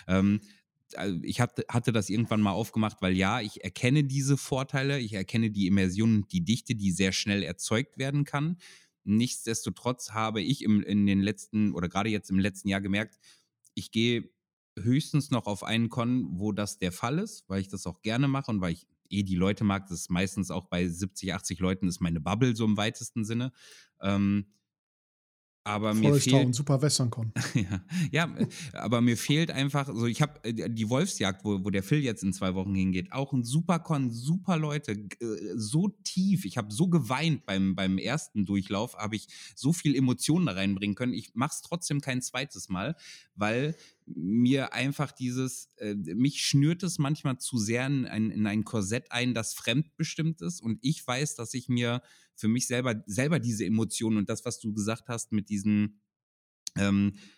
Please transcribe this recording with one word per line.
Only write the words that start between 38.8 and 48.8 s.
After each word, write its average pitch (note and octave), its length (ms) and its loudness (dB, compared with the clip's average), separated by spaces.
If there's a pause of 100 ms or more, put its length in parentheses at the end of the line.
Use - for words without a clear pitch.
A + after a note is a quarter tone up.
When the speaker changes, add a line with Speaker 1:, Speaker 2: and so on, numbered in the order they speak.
Speaker 1:
hab G#2+ 180 -6
ich - 140 -6 (280)
so C#3 160 2
viel D3 240 2
Emotionen C#3 500 2
da G#2 60 0
reinbringen G2 440 0
können. B2 180 -2
Ich A2 200 -8
mach's B2+ 280 -4
trotzdem D3+ 380 -4
kein B2+ 220 -4
zweites - 460 -6
Mal, G2+ 280 -4 (380)
weil B2 420 -2 (300)
mir A#2+ 680 2
einfach C3+ 380 -2
dieses, B2+ 640 -4
äh, G#2+ 180 -4
mich G#2 480 0
schnürt D3+ 400 4
es F3 160 -4
manchmal C#3 400 -2
zu - 200 -4
sehr A#2 280 0
in C#3 200 -2
ein, A2 240 -2
in G#2+ 160 0
ein G#2 180 0
Korsett A2 480 -2